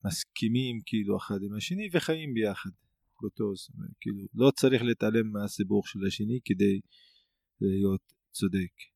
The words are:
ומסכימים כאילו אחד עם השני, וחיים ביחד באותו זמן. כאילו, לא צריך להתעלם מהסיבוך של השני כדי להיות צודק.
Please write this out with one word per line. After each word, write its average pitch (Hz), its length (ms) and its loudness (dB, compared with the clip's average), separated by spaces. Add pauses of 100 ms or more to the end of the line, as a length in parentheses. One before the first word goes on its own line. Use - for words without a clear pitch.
ומסכימים 117 800 -2
כאילו 101 300 0
אחד 98 260 -4
עם 101 140 -8
השני, 190 360 -6
וחיים 160 420 0
ביחד 104 360 0 (500)
באותו 104 340 -4
זמן. - 340 -14 (120)
כאילו, 101 340 -6
לא 131 160 8
צריך 131 320 4
להתעלם 110 500 0
מהסיבוך 101 560 0
של 104 180 -10
השני 110 380 -2
כדי 98 360 4 (800)
להיות 98 520 0 (200)
צודק. 95 400 -2 (240)